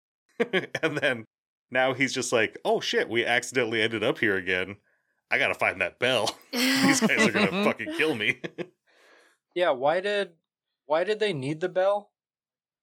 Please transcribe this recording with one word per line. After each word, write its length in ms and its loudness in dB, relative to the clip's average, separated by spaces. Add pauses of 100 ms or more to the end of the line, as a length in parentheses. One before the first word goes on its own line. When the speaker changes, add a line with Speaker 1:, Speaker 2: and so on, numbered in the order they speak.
(400)
Speaker 1:
<laughs> 0 - (440)
And 140 -2
then 280 -2 (460)
now 220 2
he's 200 0
just 200 -4
like, 320 2
"Oh 140 2
shit, 300 -2
we 160 0
accidentally 560 0
ended 220 0
up 160 0
here 160 2
again. 420 -2 (540)
I 80 2
gotta 160 0
find 260 0
that 180 -2
bell. 440 0
<laughs> 80 -20
These 500 2
guys 260 4
are 40 2
gonna 320 0
Speaker 2:
<laughs> 0 -
Speaker 1:
fucking 300 -2
kill 220 0
me." 260 -2 (160)
<laughs> 140 -12 (840)
Speaker 3:
Yeah, 120 2
why 320 2
did, 300 -2 (540)
why 200 0
did 160 -2
they 100 2
need 300 -4
the 80 -2
bell? 420 0 (720)